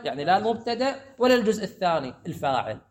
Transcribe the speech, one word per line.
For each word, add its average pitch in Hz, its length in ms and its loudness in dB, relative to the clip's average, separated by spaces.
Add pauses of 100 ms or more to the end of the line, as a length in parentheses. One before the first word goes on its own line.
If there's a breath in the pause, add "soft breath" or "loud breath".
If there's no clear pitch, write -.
يعني 139 200 -4
لا 175 140 4
المبتدأ 233 580 -2 (240)
ولا 254 160 4
الجزء 214 280 2
الثاني 160 500 -2 (140)
الفاعل، 127 640 -2